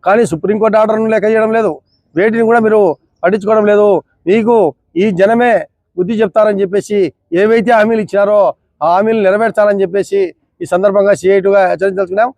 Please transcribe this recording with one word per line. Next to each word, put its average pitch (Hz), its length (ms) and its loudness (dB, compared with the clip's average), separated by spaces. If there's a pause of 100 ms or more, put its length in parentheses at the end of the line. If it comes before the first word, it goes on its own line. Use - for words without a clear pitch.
కానీ 214 220 2
సుప్రీంకోర్టు 196 520 -2
ఆర్డర్ను 220 280 0
లెక్క 220 200 -2
చేయడం 220 280 0
లేదు, 208 280 -2 (340)
వేటిని 220 280 0
కూడా 233 160 2
మీరు 208 380 2 (260)
పట్టించుకోవడం 208 420 0
లేదు. 208 380 2 (240)
మీకు 208 460 0 (240)
ఈ 208 140 0
జనమే 208 540 0 (320)
బుద్ధి 180 160 -4
చెప్తారని 214 480 0
చెప్పేసి 196 520 -4 (200)
ఏవైతే 214 380 0
హామీలు 220 300 0
ఇచ్చారో 202 520 0 (300)
ఆ 170 120 2
హామీలు 220 260 0
నెరవేర్చాలని 208 600 0
చెప్పేసి 190 540 -4 (260)
ఈ 170 40 -8
సందర్భంగా 196 480 0
సిఐటిగా 196 460 0
హెచ్చరించదలుచుకున్నాం. 190 760 -2